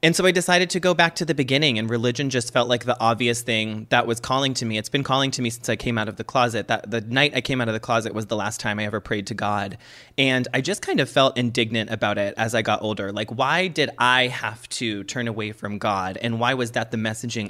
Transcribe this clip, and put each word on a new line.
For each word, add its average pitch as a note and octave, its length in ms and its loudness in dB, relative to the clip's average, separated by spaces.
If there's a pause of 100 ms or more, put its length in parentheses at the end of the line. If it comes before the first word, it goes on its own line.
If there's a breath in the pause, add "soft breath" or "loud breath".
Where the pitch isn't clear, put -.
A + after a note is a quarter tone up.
And E3 120 4
so F#3 120 4
I F#3 40 6
decided F3+ 380 2
to F#3 100 -2
go F3+ 140 2
back E3 220 2
to E3+ 100 -2
the D#3 80 0
beginning, C3+ 460 2
and A2 100 -2
religion A#2+ 400 0
just B2 240 -2
felt A#2+ 160 4
like A#2+ 160 0
the B2 140 2
obvious A#2 420 2
thing A2 480 -2
that A#2+ 160 4
was A#2 140 0
calling C3 340 0
to B2 100 -4
me. A2 140 -2
It's G#2+ 120 -6
been C#3 120 0
calling C3+ 300 2
to B2+ 100 -4
me A#2 80 0
since - 200 -8
I A2+ 60 2
came A#2+ 220 -2
out G#2+ 100 0
of G#2+ 100 -10
the A2+ 60 -8
closet. A2+ 440 0
That, G#2+ 240 -2
the A#2 100 -2
night C3+ 340 2
I B2+ 60 2
came C3 200 -2
out A#2 60 0
of A2 60 0
the A2 60 -2
closet A2+ 340 0
was G#2+ 140 -4
the A2+ 80 -2
last G#2 240 -2
time G#2 180 -2
I G#2+ 80 -2
ever G#2 140 -4
prayed G#2 280 -4
to A#2+ 60 -6
God. G2+ 460 -2 (360 loud breath)
And C3 380 4
I C3 80 0
just F3 220 -4
kind F4 160 0
of C3+ 100 2
felt C3+ 260 4
indignant A#2 540 0
about G#2 300 0
it G2+ 180 -2
as A2 160 -2
I A2+ 80 2
got G#2+ 220 0
older. G#2 280 -2
Like, A2 200 -6
why D3 380 0
did D3 280 0
I B2+ 300 6
have A#2 420 -8
to G#2 360 -4
turn A#2+ 220 -6
away G#2+ 240 -4
from G#2 280 -8
God? F#2+ 420 -2
And A#2 180 -2
why B2 140 2
was A#2+ 200 -2
that A#2 180 -2
the A#2 60 -4
messaging A2 520 -4